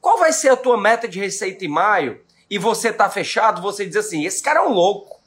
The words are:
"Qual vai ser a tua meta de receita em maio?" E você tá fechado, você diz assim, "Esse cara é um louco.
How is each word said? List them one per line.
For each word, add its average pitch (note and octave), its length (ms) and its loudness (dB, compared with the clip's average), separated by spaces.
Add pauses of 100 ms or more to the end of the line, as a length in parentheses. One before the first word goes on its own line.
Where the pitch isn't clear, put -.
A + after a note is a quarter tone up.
"Qual G#4+ 160 2
vai D#4+ 160 4
ser C#4+ 160 2
a B3 80 6
tua B3 240 2
meta A3+ 260 2
de F3+ 120 -8
receita F#3+ 440 -6
em E3+ 40 -6
maio?" D#3+ 580 0 (240)
E G3+ 80 -6
você A3 340 -2
tá G3+ 160 2
fechado, G3+ 540 -2
você G3+ 240 -6
diz F3 120 -4
assim, E3 280 -4
"Esse F#3+ 160 -6
cara D#4 200 2
é - 20 0
um C#4+ 100 0
louco. G3 540 0